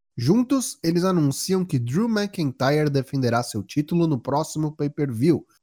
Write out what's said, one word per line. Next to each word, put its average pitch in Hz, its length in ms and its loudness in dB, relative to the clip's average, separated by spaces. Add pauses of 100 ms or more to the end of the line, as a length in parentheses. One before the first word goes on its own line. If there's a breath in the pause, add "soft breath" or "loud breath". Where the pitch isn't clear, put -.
(160)
Juntos, 240 640 0
eles 170 220 0
anunciam 180 640 0
que 147 160 -2
Drew 135 280 0
McIntyre 151 800 0
defenderá 131 540 0
seu - 180 -8
título 160 460 0
no 147 140 0
próximo 151 500 -4
pay-per-view, 143 760 0 (180)